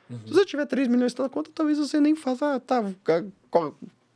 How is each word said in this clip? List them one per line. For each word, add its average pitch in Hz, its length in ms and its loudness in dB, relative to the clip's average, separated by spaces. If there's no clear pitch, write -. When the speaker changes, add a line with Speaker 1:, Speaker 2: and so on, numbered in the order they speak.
Speaker 1:
Uhum. 120 160 -10
Speaker 2:
Se - 80 -6
você 381 100 6
tiver 294 220 -4
três 254 220 0
milhões 247 260 2
na 262 140 -4
conta, 302 260 -8
talvez 302 240 0
você 302 220 0
nem 302 160 4
faça, 277 400 -2
"Ah, 247 40 -4
tá, 233 320 -2
ca-, 160 200 2
co-, 151 240 0